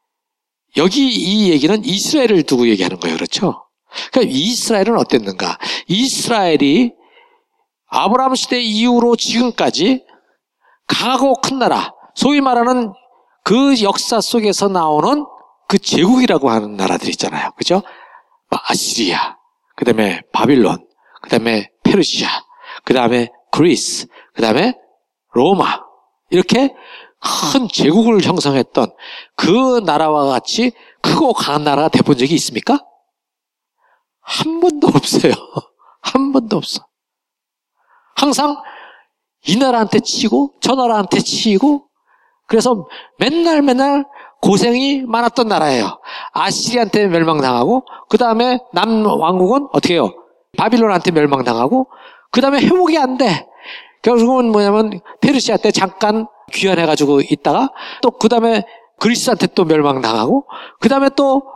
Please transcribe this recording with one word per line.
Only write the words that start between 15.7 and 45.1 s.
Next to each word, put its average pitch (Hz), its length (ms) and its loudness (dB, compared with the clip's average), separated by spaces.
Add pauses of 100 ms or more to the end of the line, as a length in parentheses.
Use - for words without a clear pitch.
제국이라고 175 720 2
하는 104 260 -4
나라들 90 340 -4
있잖아요. - 480 -6
그죠? 185 260 -2 (640)
아시리아, - 880 -4 (380)
그 - 100 -4
다음에 107 360 0 (120)
바빌론, 110 520 2 (360)
그 - 80 -20
다음에 113 400 -2 (140)
페르시아, - 440 2 (640)
그다음에 120 400 0 (220)
그리스, - 560 0 (260)
그다음에 131 400 0 (600)
로마, 156 460 2 (520)
이렇게 233 420 2 (800)
큰 262 140 0
제국을 202 560 2
형성했던 143 680 0 (440)
그 240 500 2
나라와 151 400 0
같이 175 460 -2 (320)
크고 214 300 0
강한 147 300 -2
나라가 147 260 0
돼본 139 280 2
적이 135 160 0
있습니까? 143 500 -2 (1400)
한 - 380 -6
번도 330 280 2
없어요. - 460 2
<laughs> - 680 -12
한 277 300 -2
번도 226 260 0
없어. - 240 -8 (1300)
항상 285 400 0 (920)
이 165 100 0
나라한테 233 440 2
치이고 254 600 -2
저 - 140 0
나라한테 220 460 0
치이고, 226 640 0 (640)
그래서 220 400 0 (320)
맨날 320 420 2
맨날 277 440 0 (360)
고생이 254 640 2
많았던 233 440 0